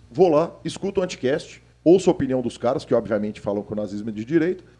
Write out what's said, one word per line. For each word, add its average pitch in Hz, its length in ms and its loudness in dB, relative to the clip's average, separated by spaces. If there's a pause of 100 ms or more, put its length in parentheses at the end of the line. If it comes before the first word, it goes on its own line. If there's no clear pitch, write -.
Vou 170 200 4
lá, 156 220 2 (120)
escuto 190 380 -6
o - 20 0
Anticast, - 580 -6 (220)
ouço 185 260 6
a 165 40 8
opinião 131 280 -2
dos 120 160 -6
caras, 127 280 -2
que - 80 -2
obviamente 107 480 0
falam 101 220 -4
que 110 100 -12
o - 20 -6
nazismo 104 340 -8
é - 40 -6
de 107 100 -8
direita, 160 400 0 (160)